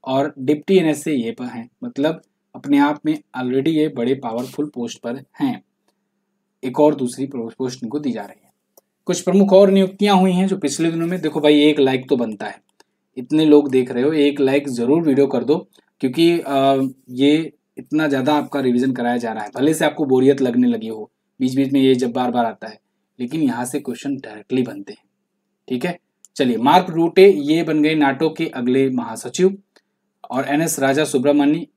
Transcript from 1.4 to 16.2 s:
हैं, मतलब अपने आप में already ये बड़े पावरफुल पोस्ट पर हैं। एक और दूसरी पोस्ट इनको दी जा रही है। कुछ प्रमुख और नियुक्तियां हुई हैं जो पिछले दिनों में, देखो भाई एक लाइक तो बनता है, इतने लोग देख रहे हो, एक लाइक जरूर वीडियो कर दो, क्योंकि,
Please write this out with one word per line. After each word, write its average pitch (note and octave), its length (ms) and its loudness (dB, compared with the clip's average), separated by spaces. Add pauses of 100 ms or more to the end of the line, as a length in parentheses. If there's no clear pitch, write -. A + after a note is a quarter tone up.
हैं, A#2 260 -12 (140)
मतलब C#3+ 380 -4 (320)
अपने C#3+ 240 0
आप D3 280 0
में D3+ 160 -2 (160)
already B2+ 300 -2
ये D#3 200 0
बड़े B2+ 260 -2
पावरफुल C3+ 600 -8
पोस्ट A#2+ 260 -10
पर A#2+ 160 -10 (240)
हैं। B2 240 -4 (1000)
एक C3 160 -2
और D3+ 140 6
दूसरी C3 400 -8
पोस्ट B2 500 -8
इनको A#2+ 140 -6
दी C#3+ 140 -4
जा A2 100 -8
रही - 220 -18
है। - 80 -20 (520)
कुछ F3 160 -4
प्रमुख G3 320 2
और G3 180 8
नियुक्तियां G3 500 2
हुई F#3+ 120 2
हैं F3+ 140 0
जो F#3+ 100 -2
पिछले D#3+ 340 -2
दिनों E3 160 -4
में, F3+ 140 -4
देखो D3+ 200 -4
भाई D3+ 200 6
एक D3 200 4
लाइक C3 280 0
तो C#3+ 80 0
बनता A2 300 -6
है, - 160 -16 (540)
इतने D#3 280 -2
लोग D3 260 6
देख B2+ 200 0
रहे B2 120 -2
हो, C#3+ 100 0
एक C#3+ 280 2
लाइक C#3+ 280 0
जरूर B2+ 340 0
वीडियो C#3 240 4
कर B2 180 -2
दो, D#3 240 -2 (320)
क्योंकि, E3 400 2